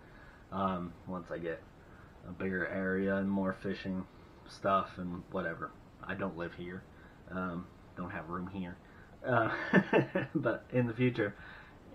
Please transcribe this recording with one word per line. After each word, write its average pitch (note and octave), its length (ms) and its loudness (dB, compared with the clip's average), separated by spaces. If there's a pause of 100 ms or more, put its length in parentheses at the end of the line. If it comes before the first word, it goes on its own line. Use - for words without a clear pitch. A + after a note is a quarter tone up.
(540)
um, F2+ 400 0 (120)
once F2+ 260 -6
I D#2+ 60 -4
get E2 240 -4 (640)
a F2+ 60 -10
bigger F#2 360 0
area F#2+ 500 2
and G2 120 2
more F#2+ 220 2
fishing F#2 560 -4 (400)
stuff G2 520 2
and F2+ 320 -6
whatever. E2+ 400 -2 (300)
I F#2 120 -4
don't F#2+ 240 -4
live E2+ 160 -4
here, F2+ 300 -8 (460)
um, F#2 380 -2 (300)
don't F#2 140 -4
have E2 180 -6
room F2+ 180 -4
here, F#2 300 -6 (480)
uh, A#2 240 6 (460)
<laughs> - 400 4
but B2 360 2
in B2 160 6
the A2+ 60 -2
future, A#2 400 4 (600)